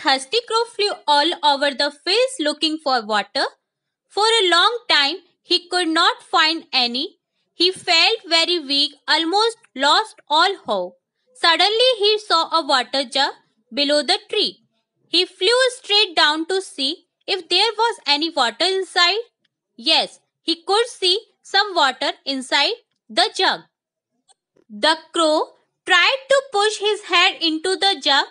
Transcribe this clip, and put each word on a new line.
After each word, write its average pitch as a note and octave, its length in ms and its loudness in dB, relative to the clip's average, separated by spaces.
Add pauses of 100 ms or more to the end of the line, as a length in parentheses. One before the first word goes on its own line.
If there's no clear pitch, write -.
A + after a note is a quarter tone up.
thirsty C4+ 400 -2
crow A#4 240 -2
flew G4+ 300 -4 (160)
all D4 240 2 (100)
over C#4+ 260 2
the C#4+ 200 -2
fields F#4+ 580 -2
looking D4+ 260 -2 (140)
for C4 80 2 (140)
water। G#3+ 360 -2 (680)
For G4+ 180 2
a A4+ 160 2
long F#4+ 300 2 (140)
time, D4 240 0 (360)
he F4 60 2 (160)
could F4+ 240 0
not G#4 260 0 (100)
find D#4+ 300 0 (100)
any। B3 300 -2 (560)
He F4+ 180 2
felt F#4 540 0
very E4 280 2
weak, C#4+ 300 -2 (200)
almost E4 760 -2
lost F4+ 360 0 (120)
all F4+ 240 2 (120)
hope। F#3+ 300 -4 (420)
Suddenly, G4+ 580 2
he G#4 200 2
saw F4 240 0 (100)
a E4 100 0
water C4+ 420 -2 (120)
jug C#4 160 0 (400)
below C#4+ 300 0
the F4+ 160 0 (100)
tree। G4 240 -2 (600)
He F4 120 2
flew G#4+ 340 0 (120)
straight G#4 460 -2
down D#4+ 280 2
to F#4+ 160 -2
see C#4+ 320 -6 (360)
if F#4 200 -4
there G4+ 320 2
was A#4 280 -2
any D4 280 0
water B3+ 340 0
inside। F#4+ 540 0 (540)
Yes, B3 400 -2 (300)
he E4 80 -2 (140)
could A4+ 200 2
see F#4 260 -2 (300)
some G4+ 280 -2
water D4 380 0 (140)
inside C#4+ 480 -2 (360)
the E4+ 180 0 (120)
jug। A#3 220 0 (1080)
The A3+ 240 0 (220)
crow D#4+ 440 0 (240)
tried F4+ 300 2 (120)
to C5+ 140 4 (100)
push G#4 260 0
his G4+ 260 -4
head F4+ 360 2
into E4 360 -2
the F#4 260 -2
jug. D4 280 0